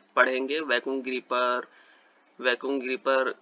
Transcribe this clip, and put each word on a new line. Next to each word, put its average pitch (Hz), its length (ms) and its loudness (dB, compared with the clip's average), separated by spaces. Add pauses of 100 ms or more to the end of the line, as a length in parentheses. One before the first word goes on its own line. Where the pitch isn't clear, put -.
(160)
पढ़ेंगे, 131 440 2
Vacuum 135 420 0
Gripper, 123 680 -2 (720)
Vacuum 123 400 0
Gripper 131 500 0 (120)